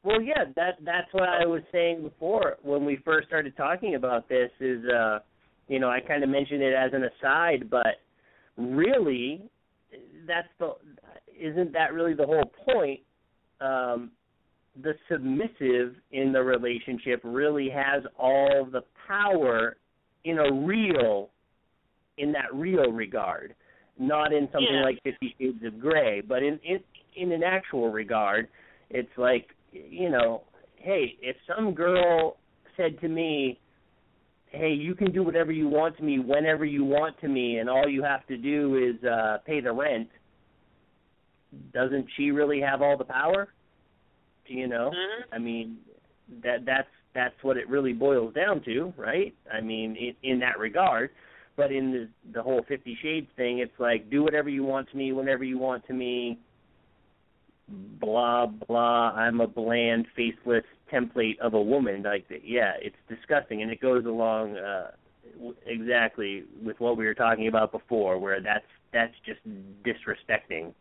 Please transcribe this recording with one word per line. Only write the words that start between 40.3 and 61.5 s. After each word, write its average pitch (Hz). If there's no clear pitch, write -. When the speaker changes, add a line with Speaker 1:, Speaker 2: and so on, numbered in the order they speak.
Speaker 1:
doesn't 131
she 143
really 143
have 139
all 143
the 143
power? 165
You 127
know, 120
Speaker 2:
Mm-hmm. 202
Speaker 1:
I 117
mean, 117
that, 120
that's, 131
that's 127
what 135
it 117
really 131
boils 117
down 170
to, 143
right? 127
I 110
mean, 110
in, 123
in 127
that 120
regard. 123
But 143
in 131
the, 117
the 117
whole 123
Fifty 123
Shades 156
thing, 123
it's 120
like, 113
"Do 143
whatever 151
you 135
want 135
to 135
me, 135
whenever 135
you 131
want 127
to 127
me," 123
blah, 110
blah, 117
"I'm 117
a 117
bland, 117
faceless 117
template 117
of 117